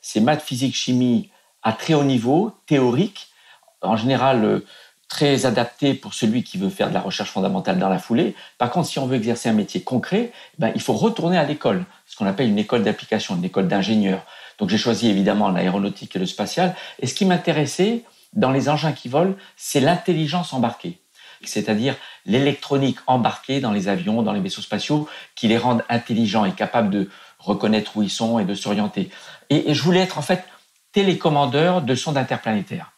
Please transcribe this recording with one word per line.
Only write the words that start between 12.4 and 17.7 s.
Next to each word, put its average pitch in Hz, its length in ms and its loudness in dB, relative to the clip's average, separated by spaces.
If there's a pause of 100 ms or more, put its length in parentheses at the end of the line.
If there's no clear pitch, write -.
une 104 80 2
école 107 260 0
d'application, 104 520 -2
une 87 100 -2
école 95 220 0
d'ingénieurs. 98 580 0 (320)
Donc, 98 120 -2
j'ai 107 100 2
choisi 117 280 0
évidemment 101 440 2
l'aéronautique 92 640 -2
et 92 40 -2
le 92 60 0
spatial. 170 500 -2 (240)
Et 127 80 -4
ce - 60 -6
qui 196 120 0
m'intéressait 180 760 0 (300)